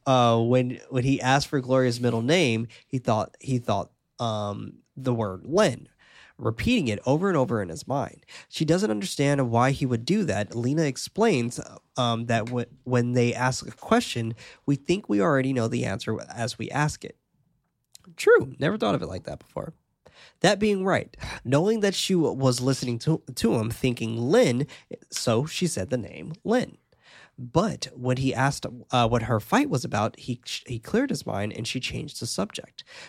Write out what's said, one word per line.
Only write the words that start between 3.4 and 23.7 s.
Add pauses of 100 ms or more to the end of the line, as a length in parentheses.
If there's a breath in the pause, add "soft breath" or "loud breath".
thought, (280)
um, (180)
the
word
Lynn, (480 soft breath)
repeating
it
over
and
over
in
his
mind. (240 loud breath)
She
doesn't
understand
why
he
would
do
that.
Lena
explains, (380)
um,
that
w-, (180)
when
they
ask
a
question, (320 loud breath)
we
think
we
already
know
the
answer (160)
as
we
ask
it. (1040)
True.
Never
thought
of
it
like
that
before. (680 soft breath)
That
being
right, (300 loud breath)
knowing
that
she
w-,
was
listening
to, (140)
to
him,
thinking